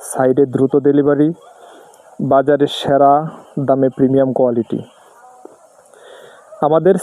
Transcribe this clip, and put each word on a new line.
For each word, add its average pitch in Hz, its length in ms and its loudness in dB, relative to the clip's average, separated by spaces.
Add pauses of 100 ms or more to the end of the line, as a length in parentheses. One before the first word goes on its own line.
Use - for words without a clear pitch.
(100)
সাইডে 131 360 0
দ্রুত 131 280 -2 (120)
ডেলিভারি, 143 420 2 (1040)
বাজারে 139 340 2 (120)
সেরা 139 340 2 (540)
দামে 135 300 0
প্রিমিয়াম 135 360 0
কোয়ালিটি। 117 480 -2 (1900)
আমাদের 160 360 2